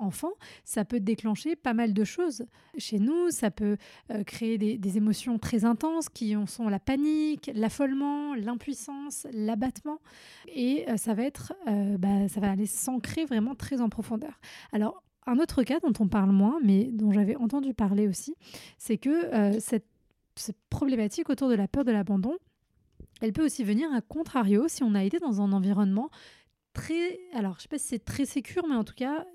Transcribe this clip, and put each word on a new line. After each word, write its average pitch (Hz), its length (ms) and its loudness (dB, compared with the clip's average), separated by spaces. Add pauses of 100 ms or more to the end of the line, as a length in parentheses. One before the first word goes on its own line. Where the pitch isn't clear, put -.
enfant, 247 300 -4 (340)
ça - 220 -2
peut 240 140 -2
déclencher 220 540 -2
pas 247 200 -2
mal 226 180 2
de 208 100 2
choses 262 440 -2 (320)
chez 214 200 -2
nous, 330 320 2
ça 214 200 0
peut, 208 260 0 (340)
euh, 208 140 -4
créer 226 320 -2
des, 214 220 0
des 190 180 -2
émotions 214 420 2
très 226 280 0
intenses 311 420 0
qui 214 260 -4
en 208 120 0
sont 226 240 -4
la 196 100 -2
panique, 302 720 0
l'affolement, 277 800 -2
l'impuissance, 277 1000 -8
l'abattement. 233 680 -4 (480)
Et, 269 400 0
euh, 233 80 0
ça 226 160 -2
va 220 120 0
être, - 280 -6 (160)
euh, 202 300 2
bah, 196 300 2
ça 196 120 -6
va 202 100 2
aller 196 160 0
s'ancrer 262 600 -4
vraiment 247 280 0
très 254 280 -4
en 220 80 2
profondeur. 233 500 -6 (320)
Alors, 214 320 0 (220)
un 247 120 4
autre 302 240 2
cas 254 180 0
dont 285 200 4
on 196 80 4
parle 196 240 4
moins, 208 320 6
mais 196 200 6
dont 214 280 2
j'avais 202 240 4
entendu 262 380 0
parler 202 340 2
aussi, 277 260 -4 (440)
c'est 220 180 -2
que, 320 380 0
euh, 208 260 4
cette, - 260 -2 (500)
cette - 220 -10 (120)
problématique 254 580 0
autour 269 220 2
de 233 40 4
la 196 140 2
peur 277 160 0
de 240 80 2
l'abandon, 208 460 0 (840)
elle 220 100 0
peut 311 140 2
aussi 254 180 -2
venir 233 300 2
à 226 80 0
contrario 254 640 2
si - 140 -6
on 214 120 4
a 196 80 2
été 202 160 0
dans 233 220 0
un 196 120 2
environnement 196 580 2 (640)
très, 339 440 -2 (140)
alors 202 240 -2
je - 60 -16
sais - 60 -20
pas 302 100 -6
si - 80 -6
c'est - 180 -6
très - 220 -2
sécure, 349 420 -4
mais 277 60 0
en 220 100 2
tout - 100 -10
cas, 302 400 -4